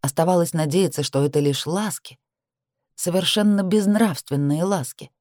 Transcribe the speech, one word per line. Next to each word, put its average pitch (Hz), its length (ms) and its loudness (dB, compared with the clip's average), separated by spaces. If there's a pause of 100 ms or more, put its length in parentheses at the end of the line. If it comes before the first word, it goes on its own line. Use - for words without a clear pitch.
Оставалось 170 500 0
надеяться, 165 500 0
что 139 220 0
это 147 160 0
лишь 143 260 0
ласки — 185 520 -6 (760)
совершенно 202 680 0
безнравственные 185 1000 0
ласки 170 460 -4 (100)